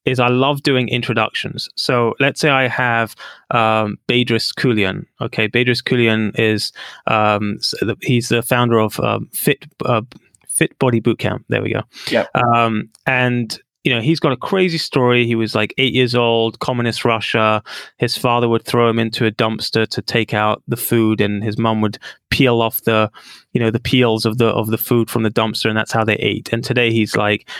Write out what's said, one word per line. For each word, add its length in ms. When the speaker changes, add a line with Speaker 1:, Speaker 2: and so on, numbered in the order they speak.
Speaker 1:
is 160
I 80
love 360
doing 260
introductions. 840
So 440
let's 220
say 80
I 180
have, 480
um, 460
Bedros 440
Keuilian. 520
Okay, 260
Bedros 340
Keuilian 560
is, 360
um, 520
s-, 200
the, 220
he's 260
the 140
founder 360
of, 220
um, 320
Fit, 340
uh, 160
Fit 320
Body 200
Bootcamp. 500
There 120
we 100
go. 100
Speaker 2:
Yep. 260
Speaker 1:
Um, 540
and 520
you 60
know, 80
he's 180
got 140
a 40
crazy 260
story. 480
He 100
was, 200
like, 220
eight 160
years 200
old, 460
communist 460
Russia. 580
His 200
father 320
would 160
throw 240
him 100
into 260
a 60
dumpster 560
to 140
take 320
out 340
the 80
food, 320
and 220
his 140
mum 240
would 160
peel 320
off 220
the, 260
you 80
know, 100
the 80
peels 460
of 140
the, 80
of 200
the 100
food 320
from 140
the 80
dumpster, 380
and 80
that's 160
how 100
they 140
ate. 360
And 100
today 280
he's, 240
like, 340